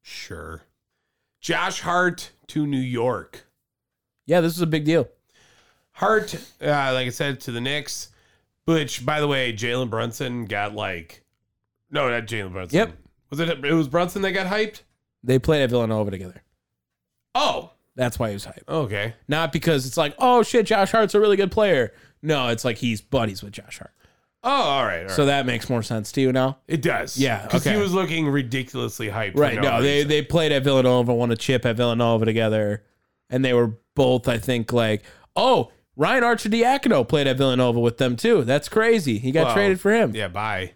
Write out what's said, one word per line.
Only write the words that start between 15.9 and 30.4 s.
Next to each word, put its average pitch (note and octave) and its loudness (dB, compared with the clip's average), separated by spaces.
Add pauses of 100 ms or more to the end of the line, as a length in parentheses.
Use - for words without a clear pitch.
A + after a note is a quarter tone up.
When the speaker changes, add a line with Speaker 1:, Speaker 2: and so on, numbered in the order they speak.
Speaker 2:
together. F#2 -12 (920)
Speaker 1:
Oh. A#3 -2 (240)
Speaker 2:
That's B2 -2
why A2+ -2
he G#2 -6
was G2 -10
hyped. - -18
Speaker 1:
Okay. A2+ -4 (140)
Speaker 2:
Not D#3 -2
because D3+ 0
it's C3 -6
like, D3+ 0
"Oh, B3 6
shit, A3 2
Josh G3 2
Hart's A3+ 2
a G#3 6
really G#3 6
good G3 2
player." E3 2 (300)
No, C#3+ 0
it's A#2 -2
like A#2 -2
he's A2+ -2
buddies A2+ -2
with G2+ -16
Josh - -18
Hart. - -20 (540)
Speaker 1:
Oh, B3 0
all D3+ 2
right, F2 -4
all F#2+ -10
Speaker 2:
So C#3+ 0
Speaker 1:
right. C#3 4
Speaker 2:
that C#3 2
makes A#2+ -4
more A#2+ 0
sense A2 -6
to C3+ 0
you C3 4
now? C3 0 (100)
Speaker 1:
It D3+ -2
does. C3 -4
Speaker 2:
Yeah, C3 0
Speaker 1:
'Cause E3+ 0
he G#3+ 0
Speaker 2:
okay. G#3+ 2
Speaker 1:
was G3 -2
looking E3 -2
ridiculously B2 -4
hyped G#2 -6
for C#3+ 2
Speaker 2:
Right, C3+ 2
Speaker 1:
no G#2 -2
Speaker 2:
no, A#2 2
they, C#3+ 2
Speaker 1:
reason. D3 0
Speaker 2:
they D3+ 2
played D#3 0